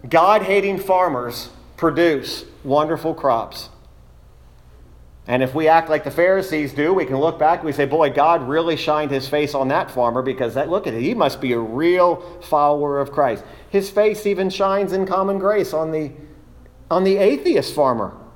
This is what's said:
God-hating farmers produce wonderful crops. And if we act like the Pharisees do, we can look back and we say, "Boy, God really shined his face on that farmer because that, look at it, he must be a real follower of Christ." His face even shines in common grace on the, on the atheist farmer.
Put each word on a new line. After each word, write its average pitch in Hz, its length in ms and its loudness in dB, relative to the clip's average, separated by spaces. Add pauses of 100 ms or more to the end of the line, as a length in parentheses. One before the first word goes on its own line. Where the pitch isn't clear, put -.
God-hating 196 720 4
farmers 170 680 -2 (260)
produce 156 680 0 (180)
wonderful 156 500 0
crops. 120 540 -2 (1600)
And 123 160 0
if 131 100 -4
we 160 140 2
act 160 220 4
like 151 160 0
the 139 60 -6
Pharisees 165 640 0
do, 151 200 0
we 180 120 0
can 131 120 -2
look 156 200 0
back 165 220 2
and - 60 -10
we 147 80 -4
say, 143 120 0
"Boy, 151 240 2
God 143 380 2
really 160 300 0
shined 151 340 -2
his 135 160 -4
face 147 260 -2
on 135 140 -2
that 160 240 -2
farmer 120 300 0
because 120 320 -4
that, 139 160 -2
look 185 180 -2
at 120 60 -6
it, 113 80 -4
he 170 120 -2
must 156 280 0
be 127 100 -2
a 117 80 0
real 170 640 0 (160)
follower 147 600 0
of 139 120 -4
Christ." 135 320 0 (260)
His 196 200 -2
face 208 360 0
even 190 240 0
shines 196 440 -2
in 190 120 0
common 190 320 -2
grace 196 360 0
on 160 180 -2
the, 156 200 -4 (800)
on 180 140 2
the 196 140 2
atheist 208 580 2
farmer. 120 380 0 (220)